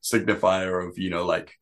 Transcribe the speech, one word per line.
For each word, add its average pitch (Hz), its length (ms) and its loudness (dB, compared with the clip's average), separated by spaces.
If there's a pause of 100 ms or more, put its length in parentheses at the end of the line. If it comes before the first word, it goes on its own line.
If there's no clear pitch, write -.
signifier 95 840 2
of, 87 100 -12
you 92 140 -4
know, 87 120 -2
like, 85 380 -2